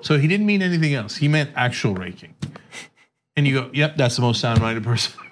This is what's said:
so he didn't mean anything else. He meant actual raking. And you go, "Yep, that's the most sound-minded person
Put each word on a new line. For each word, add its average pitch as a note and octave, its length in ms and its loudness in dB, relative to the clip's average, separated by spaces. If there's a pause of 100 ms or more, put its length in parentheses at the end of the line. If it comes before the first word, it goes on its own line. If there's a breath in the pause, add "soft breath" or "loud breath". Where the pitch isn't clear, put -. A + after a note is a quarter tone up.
so D3+ 180 2
he C#3+ 80 4
didn't G3+ 200 2
mean G3+ 140 2
anything E3+ 320 2
else. A2 260 -6
He D3 100 2
meant D3+ 260 2
actual A#2+ 400 0
raking. F2+ 400 -10 (1040 loud breath)
And D3 100 2
you C3+ 80 2
go, C3 180 -2
"Yep, D3+ 240 -2
that's B2 200 2
the B2+ 60 0
most A#2+ 180 0
sound-minded A2+ 420 0
person A2+ 320 -2 (180)